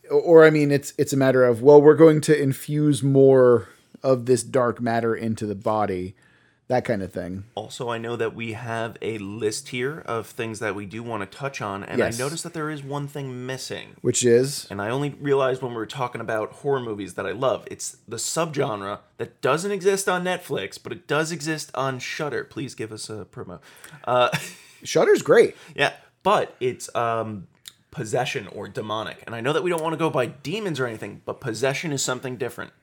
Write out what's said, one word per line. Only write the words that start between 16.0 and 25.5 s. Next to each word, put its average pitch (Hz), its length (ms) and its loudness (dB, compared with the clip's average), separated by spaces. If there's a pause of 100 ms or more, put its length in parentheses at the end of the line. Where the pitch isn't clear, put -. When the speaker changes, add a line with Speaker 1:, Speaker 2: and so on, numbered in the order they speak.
Speaker 2:
about 110 340 -4
horror 139 260 -2
movies 104 340 -8
that 98 100 -6
I 95 80 -4
love. 110 380 -2
It's - 260 -12 (100)
the 117 100 -12
subgenre 131 840 -4 (200)
that - 220 -12
doesn't 175 320 0
exist 196 360 0
on 180 160 0
Netflix, 156 560 -6
but - 120 -12
it - 160 -14
does 156 240 0
exist 156 420 -8
on 131 260 -4
Shudder. 135 440 -6
Please 117 300 -12
give 110 180 -10
us 107 160 -14
a 107 160 -12
promo. 87 360 -16 (440)
Uh, 123 240 4 (300)
<laughs> - 260 -20
Speaker 1:
Shudder's 285 380 4
great. 190 340 6 (180)